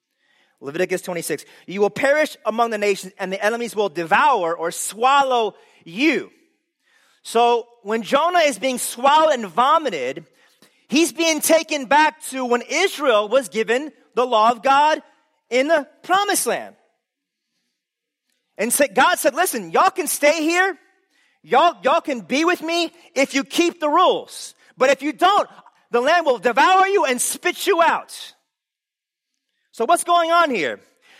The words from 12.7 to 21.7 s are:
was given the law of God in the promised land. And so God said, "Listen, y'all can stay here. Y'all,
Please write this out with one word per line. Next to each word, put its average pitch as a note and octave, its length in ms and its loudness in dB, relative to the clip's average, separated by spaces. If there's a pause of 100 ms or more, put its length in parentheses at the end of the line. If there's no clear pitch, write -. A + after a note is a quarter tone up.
was A3+ 220 0
given A3+ 420 -4 (240)
the B3 100 0
law A3+ 240 2
of A#3 140 -4
God D4 400 2 (460)
in B3+ 180 0
the D#4 180 0 (180)
promised F#4+ 440 -2
land. A#2+ 280 -6 (1800)
And A3+ 140 -4
so C#4+ 220 2
God E4 260 2
said, C4+ 160 0
"Listen, B3+ 360 -4
y'all D4+ 200 4
can D#4+ 160 -6
stay D#4 340 0
here. F4 360 0 (680)
Y'all, C#4 400 2